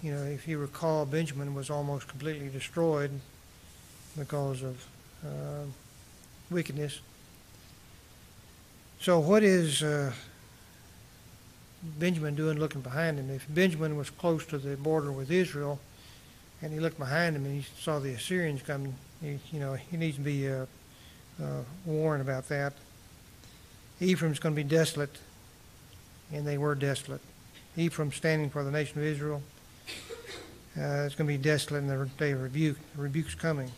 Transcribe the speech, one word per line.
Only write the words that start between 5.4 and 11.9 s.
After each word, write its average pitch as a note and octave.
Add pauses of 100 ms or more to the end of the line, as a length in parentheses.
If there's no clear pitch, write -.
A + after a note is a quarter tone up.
wickedness. D3 (2000)
So F3
what G3
is, E3+
uh, D3 (1700)
Benjamin D#3